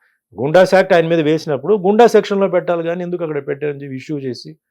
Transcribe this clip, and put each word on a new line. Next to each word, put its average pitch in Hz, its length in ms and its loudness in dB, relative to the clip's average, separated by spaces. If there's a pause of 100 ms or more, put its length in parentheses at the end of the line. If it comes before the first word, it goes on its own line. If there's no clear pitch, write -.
(420)
గూండాస్ 180 320 4
యాక్ట్ 190 200 2
ఆయన 165 140 2
మీద 165 120 2
వేసినప్పుడు, 156 540 -2
"గూండా 208 340 4
సెక్షన్‌లో 202 400 2
పెట్టాలి 170 360 -2
కానీ 170 200 -6
ఎందుకు 175 200 -8
అక్కడ 147 240 -6
పెట్టారని?" 143 360 -8
చెప్పి 135 120 -12
ఇష్యూ 143 240 -10
చేసి, 135 380 -12 (140)